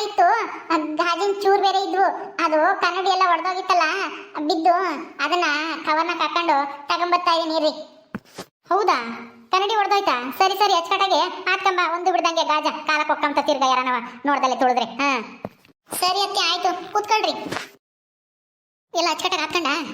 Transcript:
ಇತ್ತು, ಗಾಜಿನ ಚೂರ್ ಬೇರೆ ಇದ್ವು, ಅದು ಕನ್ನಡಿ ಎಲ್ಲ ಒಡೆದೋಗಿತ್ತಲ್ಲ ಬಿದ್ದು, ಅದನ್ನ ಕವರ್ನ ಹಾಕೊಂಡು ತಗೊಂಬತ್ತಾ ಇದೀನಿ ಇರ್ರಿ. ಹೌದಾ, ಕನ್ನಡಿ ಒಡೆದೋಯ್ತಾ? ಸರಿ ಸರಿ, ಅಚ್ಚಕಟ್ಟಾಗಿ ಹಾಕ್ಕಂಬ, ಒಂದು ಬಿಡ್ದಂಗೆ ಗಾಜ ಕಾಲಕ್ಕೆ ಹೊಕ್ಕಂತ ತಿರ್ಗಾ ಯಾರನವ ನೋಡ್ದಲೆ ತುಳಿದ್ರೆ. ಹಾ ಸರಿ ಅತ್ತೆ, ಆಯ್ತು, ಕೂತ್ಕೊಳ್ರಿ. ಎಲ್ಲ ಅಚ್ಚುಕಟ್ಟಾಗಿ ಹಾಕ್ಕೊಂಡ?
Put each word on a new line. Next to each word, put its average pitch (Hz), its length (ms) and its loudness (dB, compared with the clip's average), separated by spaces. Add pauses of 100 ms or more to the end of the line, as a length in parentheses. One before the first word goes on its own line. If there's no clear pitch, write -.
ಇತ್ತು, 392 220 4 (720)
ಗಾಜಿನ 339 320 0 (120)
ಚೂರ್ 392 220 4
ಬೇರೆ 381 220 2
ಇದ್ವು, 370 180 2 (380)
ಅದು 311 160 2 (240)
ಕನ್ನಡಿ 359 320 0
ಎಲ್ಲ 381 180 4
ಒಡೆದೋಗಿತ್ತಲ್ಲ 370 520 0 (640)
ಬಿದ್ದು, 339 260 4 (500)
ಅದನ್ನ 339 220 0 (400)
ಕವರ್ನ 330 340 0
ಹಾಕೊಂಡು 330 360 2 (340)
ತಗೊಂಬತ್ತಾ 349 480 2
ಇದೀನಿ 320 200 -2
ಇರ್ರಿ. 302 140 2 (1000)
ಹೌದಾ, 359 260 2 (540)
ಕನ್ನಡಿ 392 300 2
ಒಡೆದೋಯ್ತಾ? 392 340 2 (240)
ಸರಿ 381 220 2
ಸರಿ, 403 180 4
ಅಚ್ಚಕಟ್ಟಾಗಿ 370 420 0 (280)
ಹಾಕ್ಕಂಬ, 381 300 0 (160)
ಒಂದು 349 200 0
ಬಿಡ್ದಂಗೆ 330 380 0
ಗಾಜ 302 140 0 (220)
ಕಾಲಕ್ಕೆ 302 240 0
ಹೊಕ್ಕಂತ 285 360 0
ತಿರ್ಗಾ 262 240 2
ಯಾರನವ 254 260 0 (300)
ನೋಡ್ದಲೆ 254 320 2
ತುಳಿದ್ರೆ. 247 260 2 (140)
ಹಾ 285 80 2 (960)
ಸರಿ 370 240 0
ಅತ್ತೆ, 392 240 -2
ಆಯ್ತು, 359 200 0 (220)
ಕೂತ್ಕೊಳ್ರಿ. 415 420 0 (1600)
ಎಲ್ಲ 339 140 2
ಅಚ್ಚುಕಟ್ಟಾಗಿ 349 300 -2
ಹಾಕ್ಕೊಂಡ? 311 260 -2 (260)